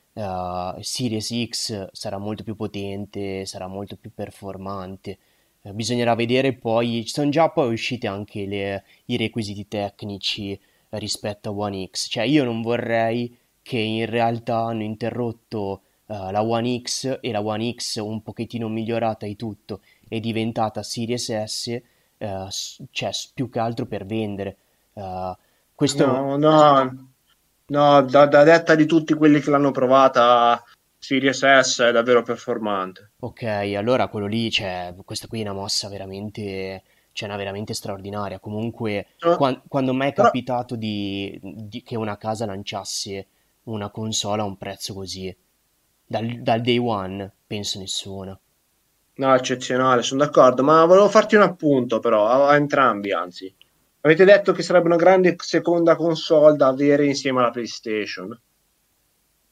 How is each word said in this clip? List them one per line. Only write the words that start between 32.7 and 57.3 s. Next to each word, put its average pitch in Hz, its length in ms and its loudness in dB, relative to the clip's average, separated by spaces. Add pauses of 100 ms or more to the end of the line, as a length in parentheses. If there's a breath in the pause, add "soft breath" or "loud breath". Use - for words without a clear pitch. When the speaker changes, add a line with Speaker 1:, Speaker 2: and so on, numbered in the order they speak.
Speaker 1:
Ok, - 240 -12
allora 104 640 0
quello 104 180 -6
lì, 113 240 -2
cioè, 90 440 -6 (100)
questa 110 220 -12
qui 113 140 -8
è - 20 -6
una 104 160 -8
mossa 101 300 -6
veramente, 98 960 -10 (300)
cioè, - 160 -10
una 101 100 -8
veramente 101 360 -8
straordinaria. 98 640 -10
Comunque, 107 680 -6 (140)
Speaker 2:
No, 170 160 2
Speaker 1:
quan-, 135 300 0
quando 131 280 -2
mai 135 160 0
è - 20 -12
Speaker 2:
però - 140 2
Speaker 1:
capitato 123 500 -2
di, 101 640 -6
di 107 400 -14
che - 140 -10
una 110 220 -6
casa 110 260 -6
lanciasse 98 840 -10 (380)
una 104 260 -8
console 110 520 -4
a - 20 -2
un 98 120 -6
prezzo 98 360 -12
così? 92 420 -10 (720)
Dal, 113 220 -6 (160)
dal 120 180 2
day 120 180 2
one, 98 540 -4 (140)
penso 104 320 -8
nessuna. 95 600 -10 (760)
Speaker 2:
No, 135 200 4
eccezionale, 127 680 2
sono 135 220 0
d'accordo, 131 380 6
ma 160 220 6
volevo 190 240 8
farti 214 280 4
un 208 60 8
appunto 131 580 2
però, 110 260 4
a, 139 240 4
a 147 60 8
entrambi 127 560 2
anzi. 90 400 -6 (520)
Avete 160 200 6
detto 196 280 6
che 175 100 -2
sarebbe 175 240 4
una 170 100 4
grande 180 420 6
seconda 170 580 2
console 156 600 4
da 139 100 4
avere 143 400 4
insieme 139 340 -2